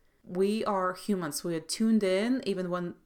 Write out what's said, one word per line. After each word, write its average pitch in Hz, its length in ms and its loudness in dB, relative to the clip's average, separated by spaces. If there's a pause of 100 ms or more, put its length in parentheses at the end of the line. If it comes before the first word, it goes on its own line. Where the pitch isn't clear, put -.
(240)
We 202 400 0
are 185 280 0
humans. 180 520 -2
We 170 100 -2
are 165 60 -2
tuned 220 420 2
in, 208 420 2
even 185 260 -2
when, 175 360 -4